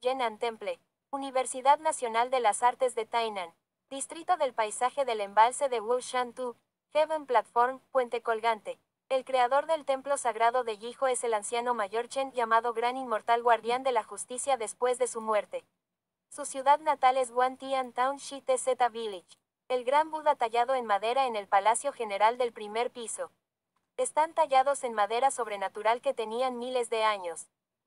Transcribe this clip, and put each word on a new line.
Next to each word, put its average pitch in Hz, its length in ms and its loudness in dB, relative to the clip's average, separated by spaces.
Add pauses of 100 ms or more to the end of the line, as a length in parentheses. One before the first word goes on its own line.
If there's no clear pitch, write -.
Yenan 247 380 -2
Temple, 220 400 -6 (320)
Universidad 262 680 0
Nacional 247 540 -2
de 254 80 2
las 220 240 2
Artes 247 320 2
de 226 100 -4
Tainan, 208 480 -4 (360)
Distrito 311 480 -4
del 269 160 0
Paisaje 247 500 -2
del 233 160 0
Embalse 214 480 4
de 247 140 -2
Wushantu, 247 760 -4 (380)
Heaven 302 320 0
Platform, 247 540 2 (120)
puente 240 300 -2
colgante. 226 580 -2 (300)
El 262 160 0
creador 262 400 4
del 311 180 0
templo 269 340 0
sagrado 233 460 2
de 220 140 -4
Yijo 240 300 -4
es 247 160 0
el 233 100 0
anciano 240 400 -2
mayor 220 340 -2
Chen, 269 240 -4
llamado 233 420 2
Gran 240 240 -2
Inmortal 233 440 0
Guardián 233 400 2
de 262 100 0
la 220 120 0
Justicia 254 540 -4
después 240 420 -2
de 247 80 2
su 226 140 -8
muerte. 208 440 -2 (640)
Su 285 160 -12
ciudad 277 340 2
natal 269 380 2
es 247 140 0
Wantian 262 600 -2
Town 262 260 -2
Shi 277 240 -14
T 254 180 0
Z 247 300 0
Village. 214 500 -10 (280)
El 254 160 -2
gran 294 280 2
Buda 302 240 2
tallado 240 400 0
en 247 100 -2
madera 220 400 0
en 240 100 -4
el 202 120 -6
Palacio 214 440 2
General 214 460 0
del 240 160 -2
primer 220 380 -4
piso. 214 400 -10 (640)
Están 302 380 0
tallados 269 480 4
en 233 100 -4
madera 226 380 2
sobrenatural 214 720 -2
que 269 120 -2
tenían 240 460 -4
miles 247 320 -4
de 220 120 0
años. 190 440 -4 (400)